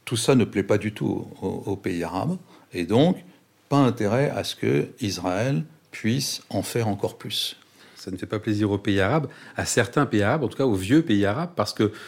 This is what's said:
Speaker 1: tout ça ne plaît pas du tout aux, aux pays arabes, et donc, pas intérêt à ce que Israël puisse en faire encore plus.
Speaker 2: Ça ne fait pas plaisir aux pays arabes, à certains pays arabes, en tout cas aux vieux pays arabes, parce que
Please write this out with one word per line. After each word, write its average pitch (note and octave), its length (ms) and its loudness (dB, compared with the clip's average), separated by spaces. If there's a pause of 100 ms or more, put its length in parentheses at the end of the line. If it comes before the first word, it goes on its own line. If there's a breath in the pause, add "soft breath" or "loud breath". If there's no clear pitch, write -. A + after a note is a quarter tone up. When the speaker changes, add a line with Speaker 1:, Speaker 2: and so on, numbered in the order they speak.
Speaker 1:
tout - 140 -4
ça C#3 180 4
ne A#2 80 6
plaît G2 200 0
pas G#2+ 160 2
du G#2 120 -4
tout G2+ 360 -4 (120)
aux, F#2 260 -6
aux G2 120 -4
pays F2 260 -4
arabes, G#2 340 -4 (360 loud breath)
et F2 120 -2
donc, C3+ 300 4 (540 loud breath)
pas C#3 80 4
intérêt A#2+ 540 2
à F#2+ 120 -4
ce - 120 -6
que E2+ 320 0 (120)
Israël G2+ 640 -2 (280)
puisse - 580 -2
en G2 140 -2
faire A2+ 260 -2
encore G2+ 280 -4
plus. - 380 -6 (400 loud breath)
Speaker 2:
Ça - 160 -12
ne F#2 60 -6
fait G#2 80 -8
pas G#2+ 140 -4
plaisir G#2 300 0
aux G2+ 80 2
pays G2 220 0
arabes, C3 300 2 (260 loud breath)
à F#2+ 80 -4
certains B2+ 420 2
pays G#2 180 2
arabes, C3+ 200 2
en A2+ 60 -2
tout - 80 -8
cas C3+ 80 2
aux A2+ 100 2
vieux A2 280 4
pays G#2 200 2
arabes, C#3 320 0
parce G#2 160 -2
que G#2+ 220 2 (140 loud breath)